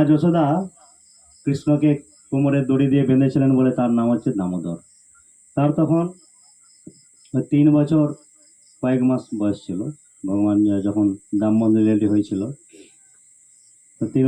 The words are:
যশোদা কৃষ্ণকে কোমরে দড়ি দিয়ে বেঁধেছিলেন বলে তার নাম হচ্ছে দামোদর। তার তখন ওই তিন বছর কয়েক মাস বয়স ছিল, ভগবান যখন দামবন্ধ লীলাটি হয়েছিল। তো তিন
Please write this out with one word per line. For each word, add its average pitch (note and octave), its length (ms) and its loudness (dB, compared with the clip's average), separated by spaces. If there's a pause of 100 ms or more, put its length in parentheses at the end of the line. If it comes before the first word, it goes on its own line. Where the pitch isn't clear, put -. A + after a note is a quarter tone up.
যশোদা D#3 400 2 (1000)
কৃষ্ণকে D3 460 0 (400)
কোমরে C#3 340 0
দড়ি C3 280 0
দিয়ে C#3 160 2
বেঁধেছিলেন C3+ 480 2
বলে B2+ 160 2
তার B2 260 -2
নাম A#2 120 0
হচ্ছে A2 220 -2
দামোদর। F2+ 460 -6 (800)
তার C#3+ 160 2
তখন E3 320 0 (1300)
ওই B2+ 160 -2
তিন D3 200 4
বছর D3 360 2 (760)
কয়েক B2+ 200 0
মাস B2+ 200 0 (160)
বয়স G#2 280 -2
ছিল, F2+ 140 -8 (460)
ভগবান G2+ 300 0 (300)
যখন G#2 200 0 (340)
দামবন্ধ A2 360 2
লীলাটি G#2+ 300 2
হয়েছিল। G2+ 360 -2 (1600)
তো A#2 60 -4
তিন C3 220 0